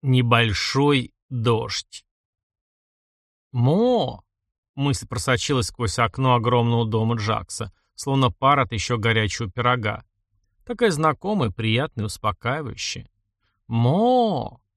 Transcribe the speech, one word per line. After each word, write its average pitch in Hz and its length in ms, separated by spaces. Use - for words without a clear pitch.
Небольшой 127 1120
дождь. 117 720
«Мо!» — 160 720
мысль 139 340
просочилась 123 600
сквозь - 300
окно 123 360
огромного 117 520
дома 113 280
Джакса, 107 580
словно 135 360
пар 139 280
от 127 140
ещё 117 260
горячего 110 520
пирога. 117 540
Такая 233 240
знакомая, 160 580
приятная, 110 560
успокаивающая. - 1040
«Мо!» 175 920